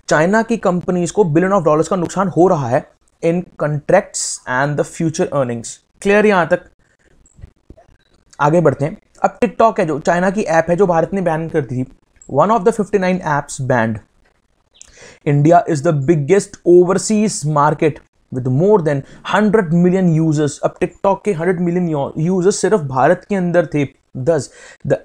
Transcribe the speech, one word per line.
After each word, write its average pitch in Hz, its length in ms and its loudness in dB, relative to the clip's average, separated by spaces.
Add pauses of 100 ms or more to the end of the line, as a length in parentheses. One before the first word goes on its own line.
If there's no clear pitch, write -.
चाइना 180 340 2
की 226 140 -4
कंपनीज 180 540 -2
को 208 140 2
billion 180 320 2
of 160 100 0
dollars 156 200 2
का 202 80 -2
नुकसान 180 320 -2
हो 165 200 2
रहा 143 220 0
है 143 140 0 (400)
in 170 200 0 (200)
contracts 151 600 -2 (300)
and 143 260 -2
the 160 120 -2
future 165 420 -4
earnings। 120 420 -6 (260)
क्लियर 208 240 2
यहाँ 185 220 2
तक? 175 220 -4 (1700)
आगे 151 220 2
बढ़ते 139 240 2
हैं। - 120 -8 (260)
अब - 160 -2
TikTok 220 400 0
है 185 60 0
जो 156 140 -2
चाइना 180 300 0
की 185 120 -2
ऐप 160 280 0
है 175 60 0
जो 196 120 2
भारत 165 260 0
ने 196 80 -4
बैन 160 280 -4
कर 160 120 -2
दी 127 220 -4
थी, - 20 -16 (440)
one 160 220 2
of 220 140 0
the 226 60 2
fifty-nine 185 500 -2 (120)
apps - 280 -6
banned। 117 380 0 (1300)
India 151 420 4
is 143 160 -2
the 170 80 2 (160)
biggest 170 480 0 (100)
overseas 185 680 2 (200)
market 151 420 0 (320)
with 123 220 -6
more 190 260 4
than 147 220 -2 (260)
hundred 202 480 0
million 180 400 2
users। 156 440 0
अब - 180 -4
TikTok 185 480 -2
के 202 80 0
हंड्रेड 170 280 -2
मिलियन 175 280 -2
यू-, 143 280 -4
यूजर्स 180 380 0
सिर्फ 190 260 0
भारत 139 480 0
के 202 60 -2
अंदर 175 300 0
थे। 147 200 -2 (340)
Thus, 131 280 0 (400)
the 139 180 0